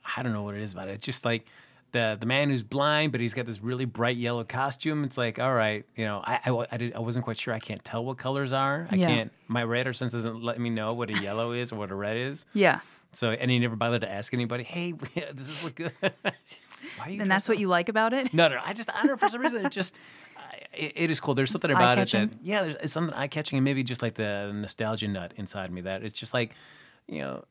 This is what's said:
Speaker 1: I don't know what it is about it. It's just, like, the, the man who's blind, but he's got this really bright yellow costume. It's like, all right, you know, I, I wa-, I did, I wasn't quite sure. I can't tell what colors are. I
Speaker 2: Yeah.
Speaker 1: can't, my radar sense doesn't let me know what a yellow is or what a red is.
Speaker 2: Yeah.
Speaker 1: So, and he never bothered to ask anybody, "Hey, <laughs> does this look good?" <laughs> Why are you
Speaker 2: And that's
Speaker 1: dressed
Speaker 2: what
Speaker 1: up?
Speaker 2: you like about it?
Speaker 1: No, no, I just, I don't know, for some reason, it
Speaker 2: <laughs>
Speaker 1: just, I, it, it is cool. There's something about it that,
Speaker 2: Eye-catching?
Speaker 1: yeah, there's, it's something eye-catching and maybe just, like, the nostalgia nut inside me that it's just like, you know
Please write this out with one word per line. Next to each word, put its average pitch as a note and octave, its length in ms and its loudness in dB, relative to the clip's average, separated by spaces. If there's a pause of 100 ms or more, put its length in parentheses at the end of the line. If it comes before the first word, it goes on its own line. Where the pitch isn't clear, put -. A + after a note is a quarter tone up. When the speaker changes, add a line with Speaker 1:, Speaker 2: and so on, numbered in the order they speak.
(160)
Speaker 1:
I B2 80 -4
don't A#2+ 100 0
know G#2 100 -2
what G2+ 120 -6
it G#2 60 -6
is G#2 120 -8
about F#2+ 140 -10
it. G2 60 -8
It's G#2 120 -8
just, - 200 -6
like, A#2 200 0 (460)
the, A2 280 2
the A2+ 60 -4
man C#3 240 4
who's B2+ 140 2
blind, D3 480 2
but A#2+ 100 0
he's A#2 120 0
got B2 120 -4
this A2 160 -8
really B2 240 -2
bright A#2+ 320 0
yellow A#2+ 260 -2
costume. C#3 600 -2
It's C3+ 140 -4
like, A#2+ 200 0
all C3 160 2
right, G#2+ 320 2 (100)
you A2+ 100 -2
know, G#2 200 -4
I, B2 200 0
I B2+ 60 2
wa-, A#2+ 200 0
I B2 60 -6
did, A#2+ 180 -4
I - 40 -8
wasn't A#2 260 -2
quite A2+ 120 -4
sure. - 160 -4
I A2 60 -4
can't G#2 240 -10
tell A#2 200 -4
what B2+ 140 -6
colors C3+ 360 -2
are. C#3 360 0
I G3 60 2
Speaker 2:
Yeah. F3+ 120 6
Speaker 1:
can't, A2+ 240 2 (160)
my A#2+ 140 0
radar A#2+ 320 0
sense A#2+ 200 -2
doesn't A2+ 280 -4
let A#2 180 -4
me A#2+ 100 0
know A2 240 -2
what A#2+ 180 -4
a G2+ 100 0
yellow A2 300 -2
is A#2+ 200 -2
or A2+ 40 -8
what G#2 160 -6
a G2 40 -4
red G#2 220 -2
is. C3+ 360 -6
Speaker 2:
Yeah. F#3+ 260 6 (320)
Speaker 1:
So, - 180 0
and B2+ 220 0
he B2 80 6
never A#2+ 160 2
bothered A#2 260 2
to G#2 100 -4
ask G2+ 220 -6
anybody, A#2+ 300 -2
"Hey, F3 280 -6
<laughs> D3 440 -8
does C3 120 -12
this D3+ 160 -10
look E3 120 -8
good?" E3 220 -6
<laughs> - 40 -8
Why F#3+ 100 2 (960)
are D3 60 -8
you G#3 100 -6
Speaker 2:
And F#3+ 80 0
that's F#3+ 160 4
Speaker 1:
dressed - 40 -4
Speaker 2:
what A3 80 6
Speaker 1:
up? G#3 40 0
Speaker 2:
you G3 60 2
like F3 220 4
about A3 220 4
it? B3+ 220 0
Speaker 1:
No, E3 140 8
no, C3 160 2
I G3 100 -6
just, A3 180 -6
I - 80 -4
don't A#3 120 4
know, B3+ 60 -2
for G4 120 4
some A#3 120 -4
reason, A#3+ 220 0
it C#4+ 80 2
Speaker 2:
<laughs> G3 100 -2
Speaker 1:
just, - 180 -2 (360)
I, - 260 -16 (120)
it, D3+ 220 -4
it E3 160 2
is D3 80 2
cool. C#3 160 2
There's C3+ 160 4
something F#3 180 0
about B2 300 8
it F#2+ 120 4
that, A2+ 60 4
Speaker 2:
Eye-catching? G#2+ 240 2
Speaker 1:
yeah, G3 220 2
there's, D#3 180 0
it's D3+ 120 -2
something D#3+ 200 0
eye-catching C#3 460 -2
and C3 40 6
maybe C3+ 200 2
just, A#2+ 180 -2
like, A#2 140 -2
the G2+ 360 -2
nostalgia G#2+ 560 -2
nut F#2 300 -4
inside F#2+ 340 -8
me F2+ 100 -8
that F#2+ 220 -6
it's G#2+ 160 -8
just - 140 -6
like, A#2+ 220 0 (520)
you - 120 -8
know C2+ 320 -8